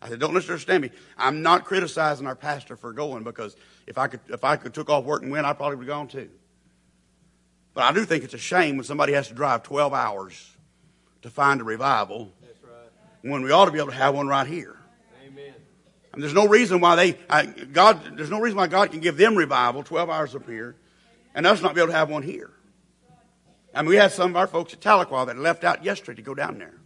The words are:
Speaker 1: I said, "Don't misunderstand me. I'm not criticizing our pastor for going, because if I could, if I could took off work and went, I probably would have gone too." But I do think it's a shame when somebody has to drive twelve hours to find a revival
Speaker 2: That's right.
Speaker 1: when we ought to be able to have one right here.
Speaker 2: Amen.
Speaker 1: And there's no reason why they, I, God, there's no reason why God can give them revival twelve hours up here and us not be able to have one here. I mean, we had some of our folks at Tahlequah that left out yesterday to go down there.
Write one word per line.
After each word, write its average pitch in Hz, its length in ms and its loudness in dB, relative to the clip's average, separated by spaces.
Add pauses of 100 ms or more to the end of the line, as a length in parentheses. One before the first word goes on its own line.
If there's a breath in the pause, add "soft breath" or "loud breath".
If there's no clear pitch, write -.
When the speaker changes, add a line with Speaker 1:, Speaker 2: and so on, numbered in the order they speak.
Speaker 1:
I - 80 -16
said, 117 120 -12
"Don't 156 120 -2
misunderstand 170 500 -2
me. 123 80 -8 (260 loud breath)
I'm 147 260 -2
not 165 220 2
criticizing 156 640 -4
our 127 80 -10
pastor 139 400 -10
for 117 160 -16
going, 131 320 -10
because 113 320 -14 (300 soft breath)
if - 120 -10
I 135 80 0
could, 123 220 -10
if 120 160 -8
I 147 100 2
could 123 200 -8
took 151 140 -8
off 143 160 2
work 147 180 -4
and 131 100 -8
went, 147 120 -4
I 143 100 -2
probably 143 220 -6
would 123 120 -14
have 147 80 -8
gone 147 100 -10
too." 131 240 -16 (1400)
But 135 80 -4
I 131 100 6
do 208 120 0
think 160 180 -2
it's 135 120 -14
a 117 40 -14
shame 160 380 0
when 131 80 -8
somebody 143 280 -2
has 139 160 0
to 117 60 -20
drive 127 300 -2
twelve 143 280 -2
hours 101 640 -6 (680)
to 117 80 -18
find 139 300 0
a 113 40 -10
revival 110 760 -2
Speaker 2:
That's - 220 -20
right. 120 100 -20 (500)
Speaker 1:
when 131 200 -6
we 131 80 -2
ought 185 140 8
to 170 80 4
be 156 60 -4
able 143 120 -4
to 120 60 -10
have 139 180 2
one 143 140 -4
right 135 180 0
here. 147 300 -12 (500)
Speaker 2:
Amen. 139 260 -20 (600)
Speaker 1:
And 139 100 -10
there's 147 120 -4
no 208 120 6
reason 202 340 4
why 175 140 8
they, 190 240 4 (100)
I, 151 180 4
God, 160 720 4
there's 151 140 -8
no 214 80 -4
reason 220 180 -2
why 185 120 2
God 190 240 2
can 156 80 -10
give 160 160 -2
them 214 180 6
revival 135 480 0
twelve 165 280 -4
hours 156 260 -6
up 104 120 -16
here 117 280 -12 (580 soft breath)
and 147 100 0
us 190 160 6
not 160 140 -2
be 175 60 2
able 165 100 4
to 160 80 0
have 156 100 2
one 151 140 -6
here. - 300 -12 (1200)
I 147 80 -2
mean, 156 60 -2
we 190 80 6
had 202 160 6
some 180 180 0
of 170 60 -6
our 185 100 2
folks 165 280 -6
at - 60 -20
Tahlequah 170 460 2
that 120 120 -8
left 165 260 -2
out 165 200 -2
yesterday 147 380 -8
to - 0 -
go 135 140 -12
down 147 220 -6
there. 82 160 -20 (120)